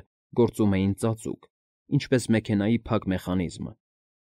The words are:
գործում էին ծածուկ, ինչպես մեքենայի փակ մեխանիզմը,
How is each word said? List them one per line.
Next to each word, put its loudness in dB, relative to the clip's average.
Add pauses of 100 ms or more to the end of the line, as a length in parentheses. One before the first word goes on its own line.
(320)
գործում 2
էին 2
ծածուկ, -4 (420)
ինչպես 0
մեքենայի 2
փակ -2
մեխանիզմը, -4 (600)